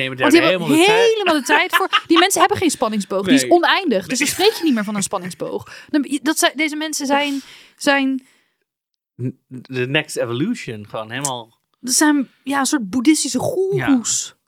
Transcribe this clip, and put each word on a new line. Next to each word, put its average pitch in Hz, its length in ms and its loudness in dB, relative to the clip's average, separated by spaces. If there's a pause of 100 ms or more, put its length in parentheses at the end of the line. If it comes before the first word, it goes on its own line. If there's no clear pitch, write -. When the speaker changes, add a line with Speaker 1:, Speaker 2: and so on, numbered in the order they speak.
Speaker 1:
nemen 131 140 -6
Speaker 2:
Want - 140 2
Speaker 1:
daar 330 100 6
Speaker 2:
die - 80 2
hebben 185 180 -2
Speaker 1:
helemaal 311 180 4
de 415 80 6
tijd. 453 200 4
Speaker 2:
helemaal 359 280 2
de 240 60 -10
tijd 320 280 2
voor. 381 320 0
Die 339 120 6
mensen 370 200 4
hebben 392 180 2
geen 349 140 0
spanningsboog. 208 540 -4
Die 185 80 4
is 269 80 6
Speaker 1:
Nee. 254 100 0
Speaker 2:
oneindig. 320 560 2
Dus 254 120 -4
dan 277 80 -2
Speaker 1:
Nee. - 80 -4
Speaker 2:
spreek 427 220 2
je - 60 -6
niet 311 100 2
meer 220 100 0
van 208 120 -6
een 196 80 -2
spanningsboog. - 840 -10
Dan, 285 320 -2
dat 311 180 -2
zijn, 339 160 2
deze 294 200 -2
mensen 302 300 -6
zijn, 277 360 -2 (360)
zijn 269 480 0 (1400)
Speaker 1:
The 127 240 -6
next 147 320 -4
evolution. 123 680 -6
Gewoon 110 240 -10
helemaal 127 460 -10 (240)
Speaker 2:
dat 247 120 -6
zijn, 294 360 2 (140)
ja, 277 160 -4
een 269 60 0
soort 247 240 -2
boeddhistische 262 500 0
goeroes. 359 880 -2
Speaker 1:
Ja. - 100 -20 (100)